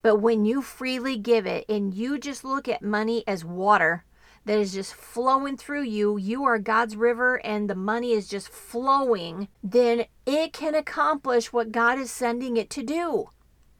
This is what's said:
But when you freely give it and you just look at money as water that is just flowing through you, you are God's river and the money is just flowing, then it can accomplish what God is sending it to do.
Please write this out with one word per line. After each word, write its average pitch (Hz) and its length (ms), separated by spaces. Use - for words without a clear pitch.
But 214 140
when 220 280
you 254 160
freely 254 560
give 220 280
it 180 220
and 202 260
you 247 240
just 262 260
look 269 260
at - 120
money 214 460
as 190 160
water 175 640
that 208 100
is 202 160
just 196 200
flowing 269 640
through 285 260
you, 208 340
you 220 280
are 240 120
God's 220 380
river 240 400
and 208 240
the 196 60
money 226 380
is 208 160
just 196 180
flowing, 233 1000
then 233 440
it 311 280
can 302 200
accomplish 294 800
what 226 200
God 233 280
is 262 100
sending 240 460
it 214 160
to 277 120
do. 294 460